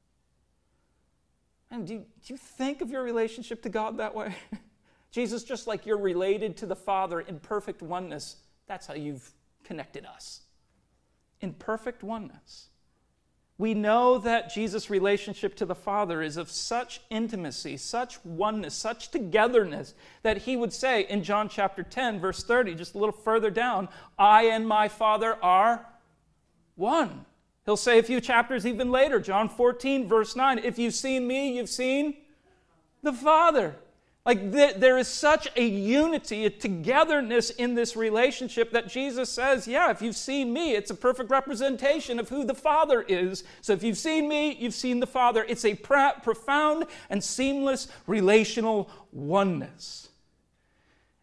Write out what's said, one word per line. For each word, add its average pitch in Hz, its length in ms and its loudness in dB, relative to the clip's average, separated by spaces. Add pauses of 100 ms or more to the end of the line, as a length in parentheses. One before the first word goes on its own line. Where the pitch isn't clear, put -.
(1700)
And 233 160 -10
do 208 80 -10
you, 220 100 -14 (220)
do 247 80 -16
you - 20 -12
think 269 460 -8
of 226 80 -6
your 262 140 -6
relationship 226 580 -4
to 233 80 -8
God 220 260 -4
that 220 180 -6
way? 214 200 -8 (180)
<laughs> 214 80 -14 (500)
Jesus, 233 320 -4
just - 240 -10
like 214 200 -8
you're 214 100 0
related 196 640 0
to 220 80 -8
the 185 100 -4
Father 190 440 -2
in 160 200 -12
perfect - 400 -8
oneness, 170 560 -10 (300)
that's 185 200 -14
how 151 80 -14
you've 147 380 -10 (320)
connected - 400 -14
us. - 380 -20 (1000)
In 175 140 -10
perfect 220 500 -10
oneness. 208 600 -14 (920)
We 220 160 -2
know 233 440 4
that 226 360 -2
Jesus' 208 340 -4
relationship 202 680 0
to 196 100 -4
the 175 80 -6
Father 190 480 -2
is 156 160 -6
of 165 120 -10
such - 600 -8
intimacy, 185 680 -6
such - 480 -8
oneness, 185 480 -4
such - 380 -8
togetherness, 208 840 0 (300)
that 220 160 0
he 254 180 -4
would 233 160 -2
say 254 300 0
in 202 200 -2
John 208 280 -2
chapter 196 320 -2
ten, 226 380 -4
verse 180 220 -4
thirty, 233 320 2
just 170 200 -14
a 196 40 -10
little 214 140 0
further 220 380 0
down, 202 400 0 (280)
"I 214 260 10
and 226 220 2
my 214 220 2
Father 220 560 0
are 208 400 4 (880)
one." 208 520 -2 (400)
He'll 208 100 2
say 233 220 4
a 233 40 8
few 240 200 -2
chapters 240 420 0
even 247 260 -2
later, 262 300 4
John 202 300 0
fourteen, 247 580 0
verse 214 260 2
nine, 262 240 2
"If 226 200 -4
you've 233 160 -2
seen 262 320 -2
me, 262 320 -2
you've 226 100 -6
seen 277 480 -2 (840)
the 294 100 -2
Father." 285 640 4 (500)
Like, 202 260 2
th-, 285 240 6
there 254 220 6
is 254 100 0
such 302 480 2
a 240 80 4
unity, 240 800 0
a 208 60 2
togetherness 233 1000 2
in 247 240 -2
this 233 220 0
relationship 226 760 0
that 226 140 0
Jesus 254 440 -4
says, 254 360 0
"Yeah, 277 240 2
if - 120 -4
you've 220 120 -4
seen 262 380 -4
me, 302 220 0
it's 208 160 -4
a 208 40 -8
perfect 247 360 -2
representation 269 880 0
of 233 100 -6
who 277 160 -4
the 247 100 -2
Father 302 460 2
is. 185 440 -2 (180)
So 220 100 0
if 180 100 0
you've 220 140 0
seen 311 320 0
me, 302 240 0
you've 233 220 -6
seen 247 260 -2
the 233 60 0
Father." 240 420 2
It's 233 160 -2
a 208 100 2
pra-, 277 480 2
profound 302 600 0 (240)
and 196 160 -4
seamless 269 640 -2 (180)
relational 220 840 4 (200)
oneness. 160 1000 -2 (1120)